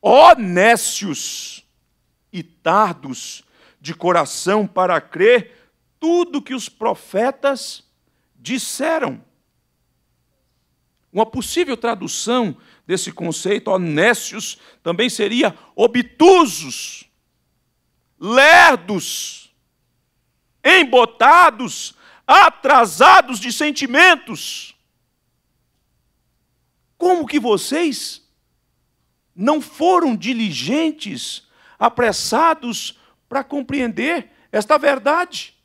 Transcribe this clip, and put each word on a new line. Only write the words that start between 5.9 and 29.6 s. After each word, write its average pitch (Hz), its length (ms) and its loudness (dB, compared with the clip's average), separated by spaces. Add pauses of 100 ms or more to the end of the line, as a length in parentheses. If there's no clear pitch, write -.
tudo 339 420 -2
que 262 140 -14
os 220 120 -12
profetas 240 1160 -6 (520)
disseram." 240 880 -6 (1900)
Uma 220 160 0
possível 269 500 -4
tradução 226 800 -4 (300)
desse 175 240 -6
conceito, 175 560 -6
ó 196 100 0
nécios, 185 800 -2 (240)
também 175 300 -4
seria 226 440 -2 (200)
obtusos, 240 1300 0 (1120)
lerdos, 254 1300 2 (1120)
embotados, 254 1300 2 (320)
atrasados 269 1120 4
de 233 140 -10
sentimentos. 294 1200 0 (2250)
Como 349 300 -2
que 294 120 -2
vocês 247 880 -4 (1080)
não 277 240 -2
foram 330 560 0